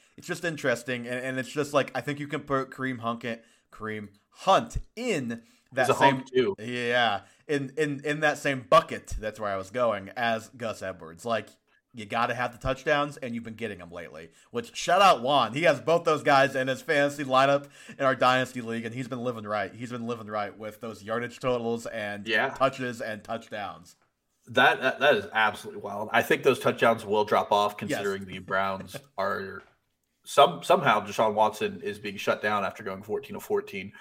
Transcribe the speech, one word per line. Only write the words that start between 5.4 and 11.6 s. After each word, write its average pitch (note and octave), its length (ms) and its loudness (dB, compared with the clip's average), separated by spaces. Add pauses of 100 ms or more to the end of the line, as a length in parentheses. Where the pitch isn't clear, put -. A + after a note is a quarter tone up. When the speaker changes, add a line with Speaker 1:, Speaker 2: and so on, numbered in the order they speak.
Speaker 1:
that B2 140 2
Speaker 2:
He's C3 100 4
a - 20 -6
Speaker 1:
same C#3+ 180 8
Speaker 2:
hunk B2+ 160 -10
too. A#2 280 2
Speaker 1:
Yeah. A#2+ 600 0 (280)
In, C#3 280 -2
in, D3 280 -2
in D3+ 160 -2
that D3 180 2
same C3+ 300 -2
bucket, D#3+ 500 4
that's G#2+ 220 -6
where G2+ 120 -2
I G2 40 -2
was F#2+ 140 -6
going, G#2 460 0
as A2+ 400 0
Gus A2+ 260 -8
Edwards. E2+ 420 -12
Like, A2 240 -2 (440)